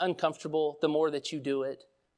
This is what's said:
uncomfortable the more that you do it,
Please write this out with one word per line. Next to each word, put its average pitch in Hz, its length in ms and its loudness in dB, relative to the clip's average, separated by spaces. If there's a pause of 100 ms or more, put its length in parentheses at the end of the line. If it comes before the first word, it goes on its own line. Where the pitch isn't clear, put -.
uncomfortable 156 800 0
the 160 60 6
more 151 240 4
that 139 180 -4
you 156 80 -6
do 135 240 -2
it, 135 220 -8 (340)